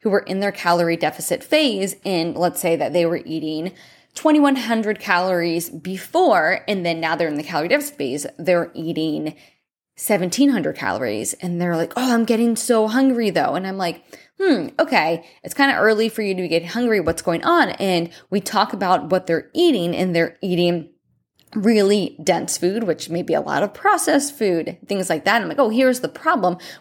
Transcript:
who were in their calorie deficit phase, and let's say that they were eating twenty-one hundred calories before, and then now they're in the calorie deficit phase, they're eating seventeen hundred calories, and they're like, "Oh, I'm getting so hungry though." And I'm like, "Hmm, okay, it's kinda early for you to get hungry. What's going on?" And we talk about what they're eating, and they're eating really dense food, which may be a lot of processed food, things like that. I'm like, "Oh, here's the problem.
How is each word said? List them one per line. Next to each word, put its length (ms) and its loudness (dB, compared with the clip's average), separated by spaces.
who 80 -2
were 100 2
in 200 -6
their 120 -2
calorie 440 0
deficit 480 -4
phase, 580 0
and 340 -2
let's 240 0
say 160 2
that 180 -2
they 100 2
were 220 0
eating 460 -6
twenty-one 420 4
hundred 440 -2
calories 680 0
before, 960 2
and 160 -2
then 160 -2
now 160 -2
they're 120 0
in 100 -4
the 40 -4
calorie 260 -4
deficit 280 0
phase, 300 -4
they're 360 0
eating 600 -4
seventeen 540 0
hundred 260 -2
calories, 560 -4
and 260 -6
they're 200 0
like, 180 -4
"Oh, 160 0
I'm 140 2
getting 280 2
so 340 2
hungry 420 2
though." 240 0
And 120 -4
I'm 120 -8
like, 260 -6
"Hmm, 300 2
okay, 460 0
it's 120 -12
kinda 220 2
early 340 4
for 100 -6
you 140 -2
to 120 -2
get 200 0
hungry. 340 0
What's 220 -2
going 200 -2
on?" 280 2
And 400 0
we 140 0
talk 320 -2
about 340 0
what 180 0
they're 280 -2
eating, 420 2
and 180 0
they're 280 0
eating 480 0
really 680 2
dense 360 0
food, 260 -2
which 240 -2
may 140 -4
be 100 -4
a 80 2
lot 220 -2
of 100 -2
processed 640 0
food, 400 -2
things 220 -2
like 160 -2
that. 160 2
I'm 80 -4
like, 100 -4
"Oh, 120 4
here's 300 2
the 100 -4
problem. 480 0